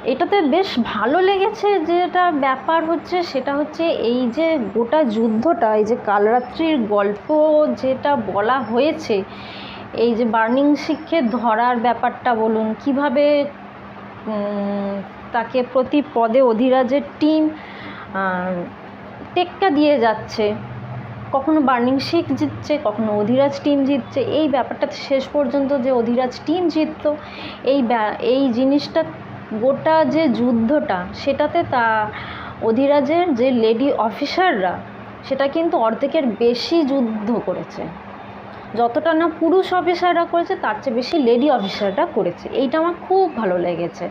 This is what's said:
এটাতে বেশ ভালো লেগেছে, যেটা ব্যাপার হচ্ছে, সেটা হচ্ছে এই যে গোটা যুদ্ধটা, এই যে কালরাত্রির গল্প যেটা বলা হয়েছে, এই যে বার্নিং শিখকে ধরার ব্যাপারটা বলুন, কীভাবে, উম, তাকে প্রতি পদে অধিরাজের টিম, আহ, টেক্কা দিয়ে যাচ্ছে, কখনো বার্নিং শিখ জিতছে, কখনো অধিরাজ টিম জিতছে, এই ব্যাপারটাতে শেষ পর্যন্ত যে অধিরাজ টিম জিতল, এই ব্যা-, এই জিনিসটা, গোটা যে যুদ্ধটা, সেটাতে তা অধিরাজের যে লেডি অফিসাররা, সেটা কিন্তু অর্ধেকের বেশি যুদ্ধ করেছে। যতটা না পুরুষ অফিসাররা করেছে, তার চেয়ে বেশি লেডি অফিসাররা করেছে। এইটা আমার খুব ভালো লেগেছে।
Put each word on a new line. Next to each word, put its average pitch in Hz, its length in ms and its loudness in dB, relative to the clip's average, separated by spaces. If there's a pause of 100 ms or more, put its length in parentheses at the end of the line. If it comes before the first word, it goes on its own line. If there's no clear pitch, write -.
এটাতে 339 380 0
বেশ 330 420 2
ভালো 233 360 0
লেগেছে, 403 600 2
যেটা 349 520 2
ব্যাপার 277 540 0
হচ্ছে, 339 380 -2
সেটা 277 320 -4
হচ্ছে 302 320 -2
এই 247 460 0
যে 320 260 2 (140)
গোটা 233 300 2
যুদ্ধটা, 226 720 2
এই 214 80 4
যে 226 220 0
কালরাত্রির 247 720 2
গল্প 208 720 2 (280)
যেটা 262 380 0
বলা 214 440 0
হয়েছে, 240 640 0 (680)
এই 233 220 2
যে 240 100 0
বার্নিং 233 500 2
শিখকে 311 460 -2
ধরার 233 560 2
ব্যাপারটা 240 580 0
বলুন, 220 400 0 (100)
কীভাবে, 285 600 2 (800)
উম, 202 760 -4 (300)
তাকে 240 320 0 (100)
প্রতি 262 300 2 (100)
পদে 233 280 4
অধিরাজের 254 600 4 (180)
টিম, 311 300 4 (640)
আহ, 185 500 -2 (680)
টেক্কা 359 360 0
দিয়ে 294 300 4
যাচ্ছে, 214 560 0 (760)
কখনো 302 300 2
বার্নিং 254 380 2
শিখ 330 260 0 (100)
জিতছে, 294 480 -2
কখনো 214 340 0
অধিরাজ 262 440 2
টিম 285 240 2
জিতছে, 277 360 0
এই 302 260 0
ব্যাপারটাতে 254 480 -2
শেষ 269 320 -2
পর্যন্ত 277 500 0
যে 254 140 0
অধিরাজ 240 540 0
টিম 349 220 0
জিতল, 302 480 0 (480)
এই 269 180 2
ব্যা-, 220 380 0
এই 262 340 2
জিনিসটা, 277 500 2 (500)
গোটা 277 520 2
যে 294 240 2
যুদ্ধটা, 226 840 0
সেটাতে 294 580 -2
তা 220 400 0 (500)
অধিরাজের 285 760 2
যে 254 160 2
লেডি 226 400 2
অফিসাররা, 226 840 0 (460)
সেটা 269 240 -2
কিন্তু 330 300 0
অর্ধেকের 262 500 0
বেশি 240 560 2
যুদ্ধ 233 600 0
করেছে। 175 380 -6 (920)
যতটা 233 380 0
না 320 160 2 (100)
পুরুষ 370 340 2
অফিসাররা 349 520 2
করেছে, 339 300 -2
তার 233 260 -4
চেয়ে 240 140 -4
বেশি 254 240 -2
লেডি 247 320 4
অফিসাররা 202 540 0
করেছে। 196 440 -4
এইটা 269 300 0
আমার 339 140 0 (140)
খুব 370 280 2
ভালো 196 220 0
লেগেছে। 175 540 -4